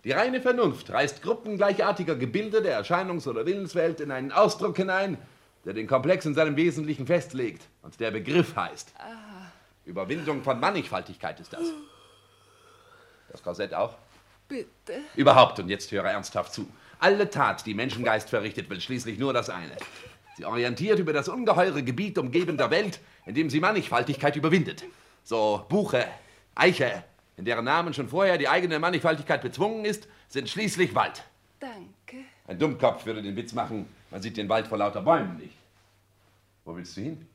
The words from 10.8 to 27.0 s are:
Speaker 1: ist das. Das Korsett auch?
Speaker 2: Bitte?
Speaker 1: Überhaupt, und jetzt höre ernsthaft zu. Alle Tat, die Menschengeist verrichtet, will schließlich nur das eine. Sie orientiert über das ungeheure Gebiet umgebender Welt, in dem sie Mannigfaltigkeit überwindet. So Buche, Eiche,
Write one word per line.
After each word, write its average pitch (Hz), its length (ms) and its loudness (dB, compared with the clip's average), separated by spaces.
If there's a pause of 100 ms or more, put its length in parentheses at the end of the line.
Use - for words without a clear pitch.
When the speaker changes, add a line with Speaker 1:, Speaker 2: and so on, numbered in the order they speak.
Speaker 1:
ist - 120 -18
das. 339 140 -4 (1700)
Das - 100 -20
Korsett 90 320 -6
auch? 101 220 -2 (500)
Speaker 2:
Bitte? - 540 -10 (160)
Speaker 1:
Überhaupt, 131 420 8
und 90 100 -6
jetzt 98 220 -6
höre 95 140 -2
ernsthaft 98 500 -4
zu. 104 160 -10 (300)
Alle 202 280 6
Tat, 117 380 0
die 107 80 -4
Menschengeist 113 560 0
verrichtet, 104 400 -4
will 92 100 -8
schließlich 113 380 -6
nur 135 140 0
das 117 180 0
eine. 85 260 -10 (600)
Sie 71 100 -10
orientiert 123 520 0
über 160 140 0
das 143 160 0
ungeheure 180 540 2
Gebiet 151 340 -4
umgebender 147 540 0
Welt, 208 300 0 (260)
in 104 80 -10
dem 156 160 0
sie 151 100 2
Mannigfaltigkeit 147 760 2
überwindet. 151 480 2 (380)
So 107 460 0
Buche, 147 380 2 (480)
Eiche, 131 500 4 (320)